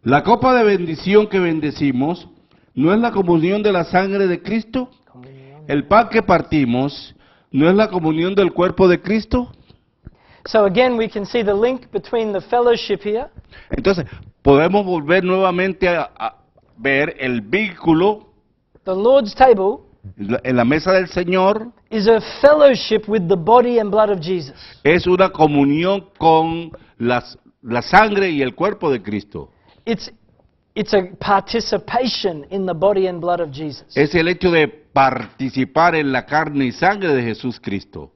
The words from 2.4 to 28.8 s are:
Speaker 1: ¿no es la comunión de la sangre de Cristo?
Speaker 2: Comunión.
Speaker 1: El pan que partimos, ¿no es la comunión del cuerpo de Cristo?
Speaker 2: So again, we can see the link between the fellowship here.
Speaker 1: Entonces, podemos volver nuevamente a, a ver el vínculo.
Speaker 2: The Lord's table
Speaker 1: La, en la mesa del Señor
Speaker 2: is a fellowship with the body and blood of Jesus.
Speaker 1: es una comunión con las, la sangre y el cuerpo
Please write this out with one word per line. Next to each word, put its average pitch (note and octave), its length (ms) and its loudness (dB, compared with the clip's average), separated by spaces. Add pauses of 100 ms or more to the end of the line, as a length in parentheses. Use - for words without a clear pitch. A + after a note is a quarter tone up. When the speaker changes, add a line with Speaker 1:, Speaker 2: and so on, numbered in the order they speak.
Speaker 1:
¿no D#3 200 2
es G#3+ 60 2
la A#3 120 0
comunión F#3 520 0
de G#3 80 2
la F3+ 120 0
sangre G3 440 0
de F3 140 -2
Cristo? A#3+ 480 -6 (220)
Speaker 2:
Comunión. C3+ 560 -20
Speaker 1:
El C#3+ 200 -2
pan A3 220 4
que A3 140 0
partimos, C#3+ 920 -2 (360)
¿no D3 180 2
es F#3 60 4
la G#3+ 140 2
comunión E3 460 -2
del F#3 180 2
cuerpo F#3 340 2
de F3 140 2
Cristo? A3 500 -4 (920)
Speaker 2:
So G#3+ 200 2
again, A#3+ 320 0
we A3 120 -2
can G3+ 160 -8
see A#3 180 -4
the G3+ 100 0
link A#3+ 380 -4
between A3 400 -6
the G3 100 -6
fellowship A#3+ 600 -2
here. A3 240 -6 (440)
Speaker 1:
Entonces, F3 340 -2 (360)
podemos E3+ 440 4
volver F3 380 0
nuevamente F#3 680 -2
a, E3 280 -2
a A2 200 -8 (400)
ver C#3 420 -2
el B2+ 220 -4
vínculo. F3+ 880 -2 (560)
Speaker 2:
The F#3 100 -4
Lord's A3 400 2
table A3+ 440 4 (360)
Speaker 1:
La, G#2 300 -4
en B2+ 100 0
la A#2+ 80 2
mesa D3+ 300 0
del F#3 160 0
Señor F#3 640 -2 (180)
Speaker 2:
is G#3+ 180 -2
a A3+ 140 4 (200)
fellowship C#4 680 4
with G3+ 180 -2
the F#3+ 80 2
body A#3 440 4
and G#3 120 -2
blood G#3+ 180 2
of F#3+ 120 -2
Jesus. D#3+ 340 -6 (260)
Speaker 1:
es E3 240 2
una F3+ 240 2
comunión D#3 800 0 (100)
con D#3+ 540 0 (260)
las, A#2+ 400 -4 (240)
la A#2+ 200 -4
sangre G3 480 2
y D3 120 -2
el B2+ 140 -2
cuerpo G3 340 -2